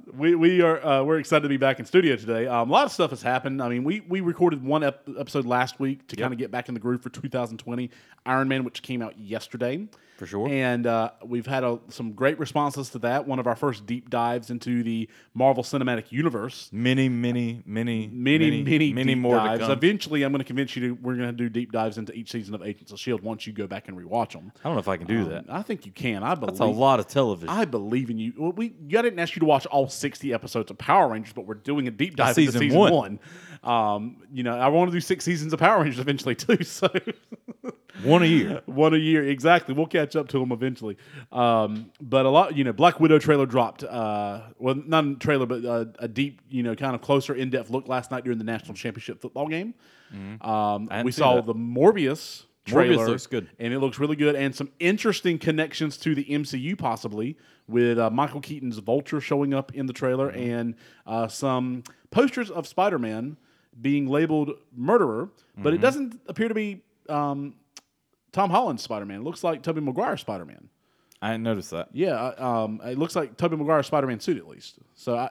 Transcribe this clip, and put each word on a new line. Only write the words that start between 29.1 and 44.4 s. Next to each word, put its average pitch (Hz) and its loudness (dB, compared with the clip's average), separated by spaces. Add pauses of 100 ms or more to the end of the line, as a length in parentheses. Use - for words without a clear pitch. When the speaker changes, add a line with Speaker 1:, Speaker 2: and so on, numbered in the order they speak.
Speaker 1:
ask 165 -4
you 165 -6
to 160 4
watch 143 6
all 135 2
sixty 139 -4
episodes 113 -4
of 101 -16
Power 165 4
Rangers, 110 -8
but 101 -12
we're 107 -8
doing 139 -4
a - -4
deep 147 -4
dive 120 4
Speaker 2:
Season 135 6
Speaker 1:
into - 4
season 170 8
Speaker 2:
one. 196 8
Speaker 1:
one. 104 2 (440)
Um, 113 0 (160)
you 127 -4
know, 120 0
I 131 4
wanna 175 4
do 170 0
six 185 -2
seasons 160 -2
of 156 -2
Power 190 6
Rangers 131 0
eventually 135 -2
too. - 2
<laughs> 170 -4
So - -2 (1120)
Speaker 2:
One 165 8
a 170 6
year. 160 4
Speaker 1:
One 156 4
a 160 4
year, 156 4
exactly. 143 4
We'll 156 0
catch 156 0
up 143 0
to 135 0
'em 127 -2
eventually. 117 -4 (360)
Um, 113 2 (100)
but 135 2
a 135 4
lot, 165 6
you 139 2
know, 120 0
Black 156 4
Widow 156 8
trailer 143 4
dropped. 120 0
Uh, 104 -4 (160)